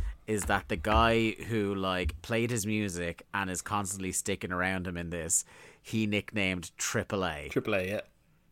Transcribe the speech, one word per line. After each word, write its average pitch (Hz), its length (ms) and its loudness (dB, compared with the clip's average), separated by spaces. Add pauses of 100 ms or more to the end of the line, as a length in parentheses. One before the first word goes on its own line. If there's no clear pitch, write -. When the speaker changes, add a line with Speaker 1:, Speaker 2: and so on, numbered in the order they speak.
(280)
Speaker 1:
is 104 180 0
that 98 220 2
the 104 100 -2
guy 113 540 6 (160)
who, 101 280 2
like, 92 460 0
played 117 300 0
his 110 140 0
music 92 680 -2
and 98 180 -2
is 90 100 -4
constantly 98 500 -2
sticking 95 400 -2
around 92 360 0
him 87 100 -4
in 85 140 -4
this, 82 340 0 (360)
he 110 260 0
nicknamed 95 680 0
Triple 98 480 0
A. 76 240 -4
Speaker 2:
Triple 113 260 0
A, 92 120 2
yeah. 101 140 -2 (500)